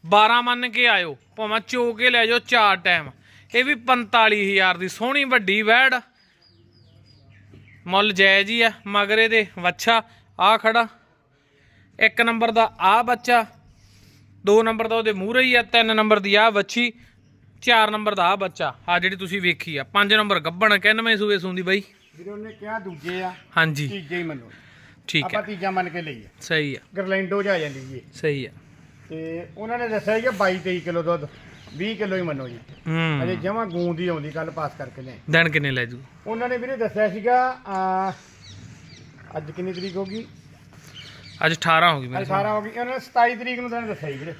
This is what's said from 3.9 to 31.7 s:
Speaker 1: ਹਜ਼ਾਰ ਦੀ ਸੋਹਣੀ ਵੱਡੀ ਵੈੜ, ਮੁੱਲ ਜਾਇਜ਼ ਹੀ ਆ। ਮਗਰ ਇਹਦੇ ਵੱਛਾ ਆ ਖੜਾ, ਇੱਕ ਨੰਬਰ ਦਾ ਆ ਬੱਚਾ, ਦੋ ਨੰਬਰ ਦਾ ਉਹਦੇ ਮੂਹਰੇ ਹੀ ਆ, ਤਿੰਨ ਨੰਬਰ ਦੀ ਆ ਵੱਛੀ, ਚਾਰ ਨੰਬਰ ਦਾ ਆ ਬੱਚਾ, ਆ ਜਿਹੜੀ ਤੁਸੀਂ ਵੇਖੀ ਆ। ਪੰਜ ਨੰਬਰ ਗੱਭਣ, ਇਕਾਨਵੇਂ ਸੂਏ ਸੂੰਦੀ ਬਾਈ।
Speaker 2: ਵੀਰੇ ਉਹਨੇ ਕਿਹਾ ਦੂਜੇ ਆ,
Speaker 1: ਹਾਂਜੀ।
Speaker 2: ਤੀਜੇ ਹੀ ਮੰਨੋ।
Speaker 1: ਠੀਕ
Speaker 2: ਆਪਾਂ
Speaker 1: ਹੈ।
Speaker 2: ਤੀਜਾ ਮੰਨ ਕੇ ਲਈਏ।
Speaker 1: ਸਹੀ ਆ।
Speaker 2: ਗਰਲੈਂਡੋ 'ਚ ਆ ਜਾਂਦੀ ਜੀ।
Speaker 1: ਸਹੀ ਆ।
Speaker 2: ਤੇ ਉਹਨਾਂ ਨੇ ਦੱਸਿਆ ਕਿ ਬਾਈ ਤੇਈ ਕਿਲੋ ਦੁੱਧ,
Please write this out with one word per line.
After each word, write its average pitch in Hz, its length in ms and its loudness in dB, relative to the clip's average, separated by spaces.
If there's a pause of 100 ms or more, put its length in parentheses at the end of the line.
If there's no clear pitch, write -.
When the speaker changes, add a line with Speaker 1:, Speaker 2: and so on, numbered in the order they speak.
Speaker 1:
ਹਜ਼ਾਰ 185 260 2
ਦੀ 185 100 -6
ਸੋਹਣੀ 262 360 -2
ਵੱਡੀ 220 380 0
ਵੈੜ, 247 340 4 (1900)
ਮੁੱਲ 202 240 2
ਜਾਇਜ਼ 196 400 4
ਹੀ 233 100 2
ਆ। 226 100 4 (160)
ਮਗਰ 202 300 2
ਇਹਦੇ 226 300 2 (120)
ਵੱਛਾ 196 420 2 (380)
ਆ 202 180 4
ਖੜਾ, 226 300 2 (1120)
ਇੱਕ 220 220 2
ਨੰਬਰ 226 300 0
ਦਾ 220 280 2
ਆ 208 240 4
ਬੱਚਾ, 240 420 2 (1000)
ਦੋ 214 180 6
ਨੰਬਰ 226 240 -2
ਦਾ 226 80 0
ਉਹਦੇ 220 160 0
ਮੂਹਰੇ 214 320 0
ਹੀ 254 120 4
ਆ, 240 60 6
ਤਿੰਨ 226 340 2
ਨੰਬਰ 214 240 4
ਦੀ 196 160 0
ਆ 220 140 8
ਵੱਛੀ, 220 440 0 (680)
ਚਾਰ 220 300 4
ਨੰਬਰ 214 240 -2
ਦਾ 190 80 0
ਆ 185 120 2
ਬੱਚਾ, 185 380 -6 (160)
ਆ 175 100 4
ਜਿਹੜੀ 190 160 -2
ਤੁਸੀਂ 185 260 -6
ਵੇਖੀ 170 360 -2
ਆ। 135 60 -6
ਪੰਜ 202 300 2
ਨੰਬਰ 208 260 2
ਗੱਭਣ, 175 340 2
ਇਕਾਨਵੇਂ 220 440 2
ਸੂਏ 208 200 0
ਸੂੰਦੀ 185 240 -6
ਬਾਈ। 190 220 0 (340)
Speaker 2:
ਵੀਰੇ 175 120 -16
ਉਹਨੇ 208 220 -14
ਕਿਹਾ 214 280 -10
ਦੂਜੇ 180 440 -10
ਆ, 185 100 -8 (240)
Speaker 1:
ਹਾਂਜੀ। 151 300 0
Speaker 2:
ਤੀਜੇ 175 300 -8
ਹੀ 175 60 -6
ਮੰਨੋ। 131 280 -12 (560)
Speaker 1:
ਠੀਕ 156 180 -2
Speaker 2:
ਆਪਾਂ 208 160 -4
Speaker 1:
ਹੈ। 202 60 -10
Speaker 2:
ਤੀਜਾ 196 240 -6
ਮੰਨ 185 180 -2
ਕੇ 170 120 -8
ਲਈਏ। 123 260 -12 (140)
Speaker 1:
ਸਹੀ 147 340 -2
ਆ। - 40 -14 (180)
Speaker 2:
ਗਰਲੈਂਡੋ 190 460 -2
'ਚ 196 40 -2
ਆ 190 120 0
ਜਾਂਦੀ 143 200 -8
ਜੀ। 131 220 -14 (120)
Speaker 1:
ਸਹੀ 143 320 -4
ਆ। - 40 -14 (600)
Speaker 2:
ਤੇ 165 380 -10 (100)
ਉਹਨਾਂ 226 200 -8
ਨੇ 240 100 -4
ਦੱਸਿਆ 220 320 -2
ਕਿ 247 100 0
ਬਾਈ 190 280 0
ਤੇਈ 180 220 -4
ਕਿਲੋ 170 240 -4
ਦੁੱਧ, 156 240 -2 (480)